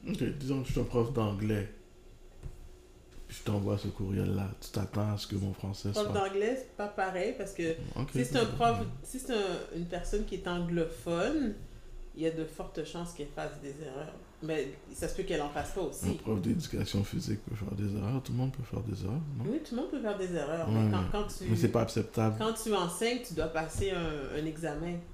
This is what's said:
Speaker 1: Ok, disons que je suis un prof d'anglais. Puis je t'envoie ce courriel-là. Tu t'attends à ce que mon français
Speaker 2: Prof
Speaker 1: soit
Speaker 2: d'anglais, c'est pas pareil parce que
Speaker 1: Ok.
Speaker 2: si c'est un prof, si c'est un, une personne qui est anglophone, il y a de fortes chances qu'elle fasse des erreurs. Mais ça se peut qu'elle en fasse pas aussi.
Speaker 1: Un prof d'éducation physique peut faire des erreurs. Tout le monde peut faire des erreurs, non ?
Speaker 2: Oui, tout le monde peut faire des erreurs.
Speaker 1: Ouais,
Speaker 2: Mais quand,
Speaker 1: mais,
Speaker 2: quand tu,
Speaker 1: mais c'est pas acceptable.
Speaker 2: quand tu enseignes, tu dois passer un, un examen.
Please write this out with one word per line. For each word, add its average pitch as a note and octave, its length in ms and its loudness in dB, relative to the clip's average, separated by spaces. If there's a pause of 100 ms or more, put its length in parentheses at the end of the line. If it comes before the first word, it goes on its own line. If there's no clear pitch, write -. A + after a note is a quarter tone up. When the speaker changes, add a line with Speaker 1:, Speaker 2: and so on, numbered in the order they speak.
Speaker 1:
Ok, F3 160 0 (140)
disons C3+ 240 0
que B2 60 -4
je - 60 -2
suis C3 80 4
un A2+ 40 2
prof A#2 280 4
d'anglais. G#2 560 2 (1600)
Puis - 120 -10
je - 40 -14
t'envoie G#2 340 2
ce G#2 120 -2
courriel-là. G2 580 0 (140)
Tu - 80 -12
t'attends G#2 440 0
à G#2 40 0
ce - 100 -4
que G#2 80 -2
mon G2 180 0
français G2 380 -4
Speaker 2:
Prof G#3 140 2
Speaker 1:
soit - 80 -2
Speaker 2:
d'anglais, G3+ 440 2
c'est - 200 -10
pas G#3 100 -2
pareil F#3+ 500 0
parce F#3+ 140 -4
que E3 220 0 (240)
Speaker 1:
Ok. C3+ 160 0
Speaker 2:
si C3 120 4
c'est - 120 0
un A3+ 80 6
prof, A3+ 320 4 (260)
si - 160 -8
c'est B3+ 140 -4
un, G3 260 2 (160)
une E3+ 100 -2
personne F#3 400 0
qui - 100 -4
est F3 120 -4
anglophone, F3 1040 2 (640)
il D3+ 80 -2
y D#3+ 40 4
a D#3+ 40 2
de D#3+ 140 -2
fortes D#3 400 -6
chances E3+ 280 -6
qu'elle D3 220 -6
fasse D3+ 260 -6
des C#3 120 -8 (120)
erreurs. C#3+ 280 -8 (300)
Mais D#3 260 0 (240)
ça E3 160 -2
se - 60 -2
peut F#3+ 80 -2
qu'elle E3 180 2
en D3 80 0
fasse D3 220 -4
pas F#3+ 100 -2
aussi. - 280 0
Speaker 1:
Un - 40 2
prof A2 260 0
d'éducation - 640 2
physique - 400 0
peut - 120 -6
faire G#2 200 -4
des G#2 220 0
erreurs. A#2+ 260 0
Tout - 80 -4
le A#2 60 2
monde C3 180 2
peut B2+ 80 -4
faire A2 180 -4
des G2+ 220 -2
erreurs, A2 160 0 (180)
non ? A#2 140 -2
Speaker 2:
Oui, D4 160 2
tout B3 80 -4
le A#3+ 60 0
monde F4+ 100 -2
peut D4 100 -2
faire G#3 160 0
des F#3 160 -2
erreurs. D#3+ 360 0
Speaker 1:
Ouais, G#2+ 60 6
Speaker 2:
Mais A2 160 8
quand, G2 100 4
Speaker 1:
mais, F2+ 100 2
Speaker 2:
quand G#2 160 4
tu, - 220 -6
Speaker 1:
mais A2+ 80 6
c'est A#2 120 6
pas A2+ 120 6
acceptable. A2 560 4
Speaker 2:
quand A3 160 2
tu A3 200 0
enseignes, A3+ 540 2
tu E3+ 60 -6
dois D#3 140 2
passer D#3+ 440 0
un, D#3 480 0
un D3+ 60 0
examen. D#3+ 500 -2 (180)